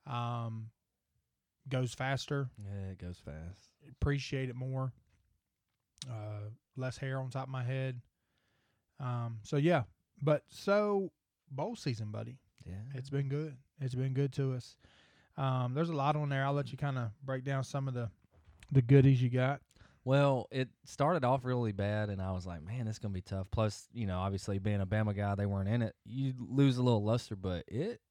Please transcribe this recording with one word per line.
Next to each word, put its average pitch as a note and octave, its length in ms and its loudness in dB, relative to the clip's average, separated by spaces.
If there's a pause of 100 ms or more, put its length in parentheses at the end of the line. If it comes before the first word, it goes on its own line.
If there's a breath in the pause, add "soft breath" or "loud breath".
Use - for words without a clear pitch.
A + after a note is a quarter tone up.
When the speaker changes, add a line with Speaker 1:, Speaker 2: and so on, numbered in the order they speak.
Speaker 1:
Um, A#2 600 -4 (960)
goes B2+ 260 -2
faster. C3+ 560 -2 (140)
Speaker 2:
Yeah, G2 280 -6
it F2+ 60 -12
goes F2 200 -10
fast. E2 560 -14 (180)
Speaker 1:
Appreciate C3+ 560 -2
it B2 80 -8
more. C3 380 -4 (1160)
Uh, G#2+ 380 -10 (300)
less B2+ 200 -6
hair C3+ 220 -4
on C3 100 -6
top C3 140 -6
of C3 60 -10
my C3 120 -6
head. C3 380 -4 (1000)
Um, A#2+ 420 -6
so - 140 -2
yeah, D3+ 260 6 (380)
but D3 260 4
so G3+ 640 2 (400)
bowl E3+ 240 -4
season, A2 360 -4
buddy. A#2 260 -8 (280)
Speaker 2:
Yeah. F2 100 -10 (200)
Speaker 1:
It's C3 140 -10
been C#3 180 0
good. C#3+ 300 -4 (240)
It's B2+ 140 -2
been C3 180 0
good C#3 220 2
to C3+ 180 0
us. - 240 -10 (580 soft breath)
Um, B2+ 380 0
there's E3 160 0
a E3 40 -2
lot C#3+ 220 2
on D3+ 140 0
there. C3+ 160 0
I'll C#3+ 80 0
let C3+ 180 -2
you C3+ 60 -10
kinda C3 340 -2 (140)
break C3 180 -4
down C3+ 220 -2
some C#3 240 -4
of B2+ 40 -4
the, A#2+ 160 -4 (640)
the C3+ 100 8
goodies C3 400 10
you B2+ 80 4
got. B2+ 300 0 (460 soft breath)
Speaker 2:
Well, C3+ 460 4
it C3 180 -2 (160)
started D3 400 2
off B2+ 180 2
really B2 300 0
bad, G#2 340 0
and G2 140 -4
I F#2 100 -2
was F#2 160 -4
like, E2+ 160 -10
"Man, A2+ 240 -4
it's A2 100 -4
gonna G2+ 160 -6
be F#2 60 -4
tough." F#2+ 320 -6
Plus, - 400 0
you A2+ 160 -4
know, F2+ 120 0
obviously G2 380 -2
being G2+ 220 0
a F#2+ 80 0
Bama G#2+ 260 2
guy, G2+ 220 0
they G2+ 100 0
weren't G2 220 0
in A#2 140 2
it. A2 240 -4
You C3 340 -2
lose C3 380 4
a B2+ 40 0
little A#2 220 6
luster, A2 320 0
but F#2 320 -4
it D3 320 -6 (120)